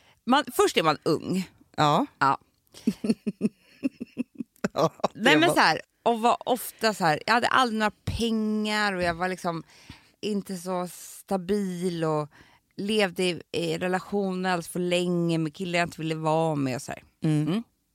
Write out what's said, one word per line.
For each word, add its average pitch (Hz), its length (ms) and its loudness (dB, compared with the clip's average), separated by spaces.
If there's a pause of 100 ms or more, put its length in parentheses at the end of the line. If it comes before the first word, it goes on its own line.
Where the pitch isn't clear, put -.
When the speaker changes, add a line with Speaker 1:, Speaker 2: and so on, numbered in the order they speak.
(260)
Speaker 1:
man, 269 180 4 (120)
först - 220 4
är 175 60 -4
man 156 200 2
ung. 165 460 -2 (260)
Speaker 2:
Ja. 151 300 2 (140)
Speaker 1:
Ja. 135 180 4 (480)
<laughs> 214 340 0 (1500)
Speaker 2:
Ja, 156 180 0 (220)
det - 80 -16
Speaker 1:
Nej, 277 160 6
men 320 120 4
Speaker 2:
var - 60 2
Speaker 1:
så 302 60 6
här, 170 200 4 (220)
och 233 180 2
var 233 160 2 (120)
ofta - 440 -2
så 185 120 -2
här, 151 200 4
jag 214 80 2
hade 240 140 2
aldrig 233 320 2
några 214 120 2 (140)
pengar 214 880 0
och 180 100 -2
jag 170 100 2
var 170 140 -2
liksom 175 360 -4 (580)
inte 196 360 -4
så 180 340 -6
stabil 180 1120 -4
och 151 260 0 (460)
levde 196 480 0
i, 175 180 0 (100)
i 165 260 -2
relationer 185 720 -2
alldeles 175 180 -2
för - 120 -6
länge 175 580 2
med 156 180 -2
killar 175 240 -2
jag 170 80 0
inte - 140 -14
ville 160 140 -2
vara 160 400 0
med 135 200 -2
och 123 60 -6
så - 100 -10
här. - 120 -12 (200)
Speaker 2:
Mm. 151 240 2
Speaker 1:
Mm. 202 160 -2 (320)